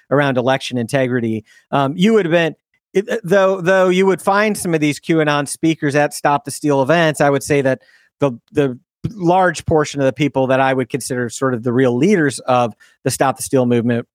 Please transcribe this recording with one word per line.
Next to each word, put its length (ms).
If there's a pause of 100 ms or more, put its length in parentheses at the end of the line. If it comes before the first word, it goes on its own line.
(100)
around 260
election 400
integrity. 680 (260)
Um, 260
you 180
would 120
have 60
been, 240 (360)
it, 300
though, 380
though 280
you 160
would 160
find 380
some 160
of 60
these 180
QAnon 480
speakers 480
at 180
Stop 320
the 60
Steal 320
events, 380
I 100
would 140
say 180
that 200 (360)
the, 140 (180)
the 260 (340)
large 560
portion 340
of 40
the 80
people 360
that 100
I 160
would 140
consider 400
sort 260
of 80
the 100
real 240
leaders 440
of 340 (300)
the 80
Stop 240
the 80
Steal 220
movement 480